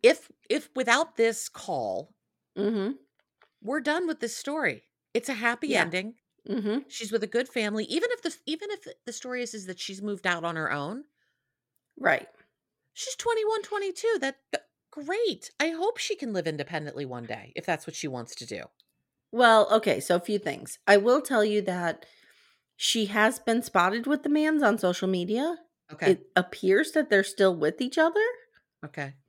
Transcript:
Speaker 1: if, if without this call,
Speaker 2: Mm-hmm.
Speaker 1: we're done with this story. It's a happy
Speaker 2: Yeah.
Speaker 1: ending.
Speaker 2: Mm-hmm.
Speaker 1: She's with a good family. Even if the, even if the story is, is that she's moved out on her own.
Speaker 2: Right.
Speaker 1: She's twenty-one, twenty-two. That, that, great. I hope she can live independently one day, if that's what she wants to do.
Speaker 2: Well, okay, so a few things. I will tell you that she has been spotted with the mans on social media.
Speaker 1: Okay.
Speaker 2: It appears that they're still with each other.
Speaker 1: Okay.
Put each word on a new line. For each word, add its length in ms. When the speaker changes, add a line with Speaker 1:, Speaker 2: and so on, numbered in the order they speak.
Speaker 1:
if, 300
if 260
without 420
this 320
call, 640
Speaker 2:
Mm-hmm. 340
Speaker 1:
we're 160
done 260
with 140
this 180
story. 460
It's 120
a 60
happy 360
Speaker 2:
Yeah. 120
Speaker 1:
ending. 320
Speaker 2:
Mm-hmm. 400
Speaker 1:
She's 240
with 120
a 40
good 220
family. 360
Even 260
if 100
the, 140
even 240
if 160
the 60
story 280
is, 140
is 100
that 140
she's 220
moved 260
out 160
on 120
her 160
own. 340
Speaker 2:
Right. 280
Speaker 1:
She's 220
twenty-one, 480
twenty-two. 580
That, 140
that, 140
great. 580
I 100
hope 280
she 180
can 160
live 140
independently 600
one 200
day, 300
if 100
that's 220
what 80
she 120
wants 280
to 100
do. 200
Speaker 2:
Well, 400
okay, 280
so 180
a 20
few 180
things. 480
I 120
will 240
tell 220
you 200
that 420
she 320
has 320
been 240
spotted 420
with 160
the 80
mans 320
on 160
social 300
media. 500
Speaker 1:
Okay. 200
Speaker 2:
It 240
appears 560
that 180
they're 140
still 320
with 260
each 160
other. 240
Speaker 1:
Okay. 280